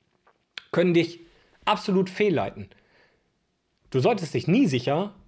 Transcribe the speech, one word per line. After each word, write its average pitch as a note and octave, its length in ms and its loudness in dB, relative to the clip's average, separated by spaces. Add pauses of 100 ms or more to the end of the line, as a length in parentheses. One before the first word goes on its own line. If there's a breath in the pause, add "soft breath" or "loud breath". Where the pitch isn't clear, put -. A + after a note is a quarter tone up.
(720)
können F3 240 2
dich E3 260 0 (440 soft breath)
absolut F#3+ 460 0
fehlleiten. A#2+ 580 -2 (1200 soft breath)
Du C3 100 0
solltest F3+ 340 0
dich C3 120 -4
nie A#3 200 4
sicher, C#3+ 480 -2 (140)